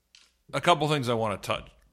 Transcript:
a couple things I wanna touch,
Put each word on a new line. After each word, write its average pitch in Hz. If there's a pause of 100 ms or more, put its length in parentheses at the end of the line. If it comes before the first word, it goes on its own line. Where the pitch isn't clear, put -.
(520)
a 135
couple 156
things 143
I 120
wanna 110
touch, - (240)